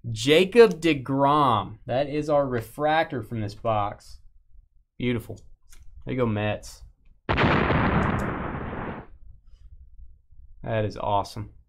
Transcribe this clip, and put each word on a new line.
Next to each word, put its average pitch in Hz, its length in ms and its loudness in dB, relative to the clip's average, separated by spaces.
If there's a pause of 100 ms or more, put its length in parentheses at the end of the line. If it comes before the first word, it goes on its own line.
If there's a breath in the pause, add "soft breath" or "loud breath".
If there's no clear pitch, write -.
(120)
Jacob 165 680 6
deGrom. 139 1040 2
That 135 240 -2
is 147 180 -4
our 143 200 4
refractor 147 720 -2
from 113 180 -8
this 104 140 -6
box. 107 640 -4 (800)
Beautiful. 117 420 -4 (680)
There 127 100 -4
you 131 60 -2
go, 120 40 2
Mets. 104 560 -2 (3750)
That 110 220 -2
is 95 120 -6
awesome. 104 540 -2 (180)